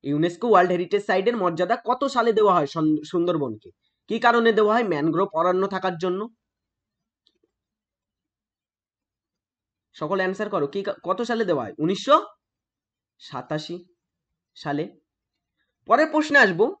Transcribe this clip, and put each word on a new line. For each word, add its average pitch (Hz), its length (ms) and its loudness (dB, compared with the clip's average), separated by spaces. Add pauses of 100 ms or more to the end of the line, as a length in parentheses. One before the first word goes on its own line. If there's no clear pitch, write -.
ইউনেস্কো 165 460 -4
ওয়ার্ল্ড 185 240 6
হেরিটেজ 180 340 -2
সাইটের 202 300 0
মর্যাদা 180 480 0
কত 247 200 -2
সালে 233 280 0
দেওয়া 208 220 4
হয় 156 120 2
সন-, 151 360 -2
সুন্দরবনকে? 151 680 -4 (380)
কি 220 100 -4
কারণে 233 340 4
দেওয়া 208 220 2
হয়? 240 100 2
ম্যানগ্রোভ 165 480 0
অরণ্য 185 340 0
থাকার 185 320 -6
জন্য। 185 300 -4 (3750)
সকল 160 220 -4
অ্যান্সার 190 340 -4
করো, 165 160 -2
কি 196 160 -6
কা-, 196 200 -6
কত 185 200 -4
সালে 233 220 -2
দেওয়া 151 200 0
হয়? 95 140 -14
উনিশশো 226 480 2 (920)
সাতাশি 151 680 -10 (680)
সালে। - 440 -6 (880)
পরের 269 240 4
প্রশ্নে 302 280 2
আসবো 214 420 4